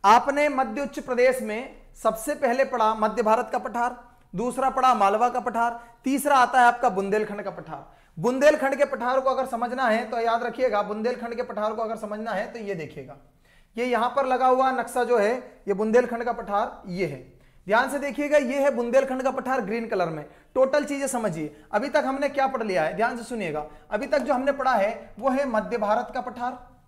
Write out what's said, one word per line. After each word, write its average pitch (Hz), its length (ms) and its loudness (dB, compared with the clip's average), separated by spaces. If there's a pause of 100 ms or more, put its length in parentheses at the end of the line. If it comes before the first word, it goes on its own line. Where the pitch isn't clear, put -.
आपने 269 460 6
मध्य 262 320 -2
उच्च - 180 -6
प्रदेश 254 420 2
में 220 320 -6 (200)
सबसे 220 420 -2
पहले 262 300 2
पढ़ा 226 300 2
मध्य 214 260 0
भारत 226 300 2
का 247 60 -2
पठार, 240 380 -4 (380)
दूसरा 247 360 0
पढ़ा 262 240 4
मालवा 214 340 4
का 247 120 -2
पठार, 233 400 -2 (240)
तीसरा 277 320 2
आता 254 240 6
है 240 60 8
आपका 240 240 4
बुंदेलखंड 202 520 -2
का 190 80 -8
पठार। 160 340 -12 (320)
बुंदेलखंड 269 600 4
के 277 100 4
पठार 262 340 0
को 262 100 0
अगर 254 180 0
समझना 247 380 -2
है 226 200 2
तो 233 140 -4
याद 233 240 0
रखिएगा, 233 400 0
बुंदेलखंड 226 500 -4
के 233 100 -6
पठार 214 280 -4
को 226 100 -4
अगर 220 160 -4
समझना 214 340 -8
है 214 200 -4
तो 233 80 -12
ये 202 160 -6
देखिएगा, 143 400 -12 (600)
ये 240 100 -2
यहां 240 240 0
पर 262 160 0
लगा 254 200 2
हुआ 262 260 4
नक्शा 247 320 -2
जो 233 140 2
है, 214 180 2 (320)
ये 202 60 0
बुंदेलखंड 233 500 2
का 233 100 -2
पठार 202 540 -4
ये 180 180 -2
है। 139 140 -8 (460)
ध्यान 233 240 2
से 285 80 -4
देखिएगा, 285 400 0
ये 269 220 0
है 277 100 4
बुंदेलखंड 254 520 0
का 254 80 0
पठार 254 320 -2
ग्रीन 226 260 -4
कलर 185 200 0
में। 156 160 -8 (320)
टोटल 269 280 4
चीजें 277 220 -4
समझिए, 190 480 -4 (180)
अभी 214 160 0
तक 285 180 2
हमने 277 220 -2
क्या 269 180 0
पढ़ 254 160 -4
लिया 185 220 0
है, 165 120 -2
ध्यान 240 200 -2
से 233 80 -10
सुनिएगा। 170 400 -6 (260)
अभी 214 160 -4
तक 294 140 0
जो 262 140 0
हमने 269 180 0
पढ़ा 262 200 0
है 220 460 -2
वो 254 120 0
है 269 160 0
मध्य 220 320 -2
भारत 214 360 0
का 262 60 -4
पठार 240 380 -8 (300)